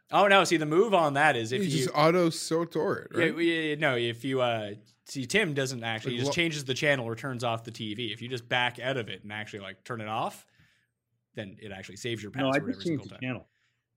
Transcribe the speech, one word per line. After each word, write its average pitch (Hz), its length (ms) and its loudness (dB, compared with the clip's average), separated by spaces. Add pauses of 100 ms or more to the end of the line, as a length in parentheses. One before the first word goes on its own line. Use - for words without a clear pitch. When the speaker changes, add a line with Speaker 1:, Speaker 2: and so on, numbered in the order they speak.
Speaker 1:
then. 160 100 2
Speaker 2:
Oh, 196 80 6
no. 196 160 8
See, 170 140 2
the 156 80 0
move 185 280 4
on 160 200 6
that 143 220 6
is 113 160 -2
if 127 120 0
Speaker 3:
You 185 60 0
Speaker 2:
you 151 160 2
Speaker 3:
just - 100 -2
auto 165 360 6
store 165 640 -2
it, - 160 -12
Speaker 2:
Yeah, - 120 -2
Speaker 3:
right? 160 100 2
Speaker 2:
we, 165 440 0
no, 147 160 2
if 117 300 -2
you, 131 160 0
uh, 113 320 0 (320)
see, 135 200 -8
Tim 185 280 2
doesn't 131 300 -2
actually, 113 300 -4
he 120 40 -4
Speaker 3:
Like, 127 80 0
Speaker 2:
just 139 120 0
Speaker 3:
lo- 175 60 4
Speaker 2:
changes 151 220 -2
the 131 80 -2
channel 135 320 2
or 113 100 -4
turns 123 280 -8
off 117 200 -2
the 117 80 -12
T 110 220 -8
V. 110 180 -6
If 110 120 -10
you 117 40 -10
just 123 220 -8
back 123 300 0
out 131 180 -2
of 110 100 -4
it 95 160 -12
and 104 80 -14
actually, 107 280 -10
like, 95 240 -14
turn 120 180 -8
it 107 60 -8
off, 127 380 -6 (920)
then 98 260 -12
it 104 100 -14
actually 95 260 -14
saves 117 260 -6
your 101 120 -12
Speaker 1:
No, 135 140 0
I 135 40 2
Speaker 2:
password 143 200 0
Speaker 1:
just - 20 -14
Speaker 2:
every - 80 -12
single 165 200 0
Speaker 1:
changed - 20 -14
the 95 100 -16
Speaker 2:
time. 104 60 -14
Speaker 1:
channel. 127 260 -8 (500)